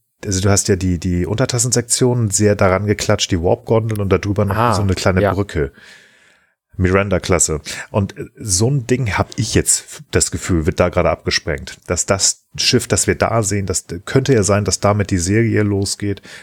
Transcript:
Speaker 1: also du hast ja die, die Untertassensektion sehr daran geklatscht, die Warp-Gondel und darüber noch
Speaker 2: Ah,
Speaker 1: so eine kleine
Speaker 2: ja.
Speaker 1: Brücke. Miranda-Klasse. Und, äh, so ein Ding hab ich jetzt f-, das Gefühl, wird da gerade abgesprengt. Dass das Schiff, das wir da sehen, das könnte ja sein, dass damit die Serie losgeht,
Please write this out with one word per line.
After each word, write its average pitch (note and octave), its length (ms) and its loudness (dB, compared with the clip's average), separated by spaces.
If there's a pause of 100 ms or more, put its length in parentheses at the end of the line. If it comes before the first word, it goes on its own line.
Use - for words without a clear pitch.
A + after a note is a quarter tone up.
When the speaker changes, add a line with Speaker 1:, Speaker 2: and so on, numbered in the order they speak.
(240)
Speaker 1:
also F#2+ 180 -2
du G2 100 2
hast G2+ 160 2
ja G2+ 80 4
die, F2+ 240 0
die F2 260 0
Untertassensektion B2 1040 0
sehr G#2 260 2
daran G2 300 2
geklatscht, G#2 460 0
die E2+ 100 0
Warp-Gondel A2 600 0
und G2 80 -2
darüber G2+ 360 0
noch G2 120 0
Speaker 2:
Ah, A#2 160 2
Speaker 1:
so G#2+ 100 2
eine F#2+ 100 2
kleine F#2 280 2
Speaker 2:
ja. F#2+ 120 2
Speaker 1:
Brücke. F2 380 -2 (1040)
Miranda-Klasse. F#2 840 0 (320)
Und, G2 260 -2
äh, C#3 80 -10 (120)
so G#2+ 320 0
ein C#3 180 -2
Ding B2 300 0
hab G2+ 180 0
ich - 180 -4
jetzt - 280 2
f-, - 300 -18
das - 200 0
Gefühl, D#2+ 340 -2
wird E2+ 140 -2
da F2+ 80 4
gerade E2+ 220 0
abgesprengt. - 680 -4 (100)
Dass F2 180 -2
das - 400 -2 (100)
Schiff, - 320 0
das - 180 0
wir F#2 100 0
da A2 280 0
sehen, G2 220 -4
das F#2+ 200 -4 (200)
könnte - 280 2
ja G#2+ 100 4
sein, G2+ 200 2
dass - 160 -2
damit G2+ 320 0
die F#2+ 60 0
Serie G#2 460 2
losgeht, G2+ 580 -4 (220)